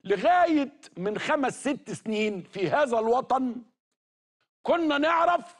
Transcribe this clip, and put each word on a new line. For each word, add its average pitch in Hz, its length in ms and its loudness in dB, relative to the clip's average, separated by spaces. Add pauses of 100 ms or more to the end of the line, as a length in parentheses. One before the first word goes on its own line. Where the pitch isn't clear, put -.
لغاية 294 760 2 (180)
من 196 200 -4
خمس، 269 500 -2
ست 233 240 -6
سنين 208 520 -4
في 185 260 -4
هذا 240 300 0
الوطن 247 560 0 (1080)
كنا 311 340 0
نعرف 330 640 0